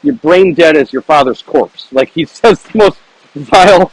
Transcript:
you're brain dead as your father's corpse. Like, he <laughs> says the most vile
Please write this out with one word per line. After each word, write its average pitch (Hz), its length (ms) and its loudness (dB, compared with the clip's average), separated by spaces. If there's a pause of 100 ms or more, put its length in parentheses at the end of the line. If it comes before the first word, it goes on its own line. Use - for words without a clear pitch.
you're 143 120 -4
brain 175 380 0
dead 160 220 2
as 143 180 -2
your 131 80 -6
father's 139 400 -2
corpse. - 500 -6
Like, 131 180 -2
he 160 160 -8
<laughs> - 160 -20
says 214 220 0
the - 140 -12
most 208 220 0 (360)
vile 180 580 2